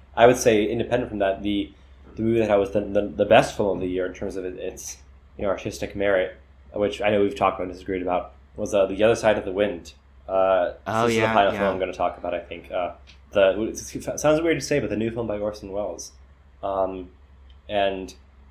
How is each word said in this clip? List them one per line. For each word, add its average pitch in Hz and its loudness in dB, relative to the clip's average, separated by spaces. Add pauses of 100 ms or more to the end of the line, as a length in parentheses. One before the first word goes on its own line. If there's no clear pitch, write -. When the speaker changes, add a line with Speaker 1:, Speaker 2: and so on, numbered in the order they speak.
(160)
Speaker 1:
I 117 8
would 127 8
say, 110 4
independent 117 -2
from 107 -4
that, 98 0
the, 101 -4 (440)
the 110 -6
movie 113 2
that 107 2
I 104 6
was 98 2
the, 107 0
the, 101 -2
the 101 -2
best 110 6
film 98 0
of - -8
the 92 -4
year 92 -4
in 90 -8
terms 95 -8
of 92 -8
it, 92 -10
its, - -12 (400)
you 107 -8
know, 101 -2
artistic 98 -6
merit, 98 0 (380)
which 104 -2
I 104 2
know 104 4
we've 98 0
talked 95 2
about 92 -6
and 90 -10
disagreed 92 -6
about, 90 -2 (240)
was, 107 -4
uh, 95 4
The 95 -2
Other 113 6
Side 107 2
of 98 -4
the 95 -6
Wind. 92 -2 (360)
Uh, 92 2 (140)
Speaker 2:
Oh, 110 0
Speaker 1:
this 117 2
is 113 2
the 110 2
Speaker 2:
yeah, 110 2
Speaker 1:
final 101 4
Speaker 2:
yeah. 101 -2
Speaker 1:
film 98 2
I'm 92 -4
gonna 92 -2
talk 87 -4
about, 87 -6
I 85 -4
think. - -14
Uh, 87 -4 (360)
the, 98 4
it - -8
sounds 156 2
weird 160 0
to 135 -8
say, 147 0
but 107 -4
the 101 -4
new 113 -2
film 113 -6
by 104 -4
Orson 104 -6
Welles. 95 -8 (540)
Um, 95 -2 (580)
and 95 -2 (380)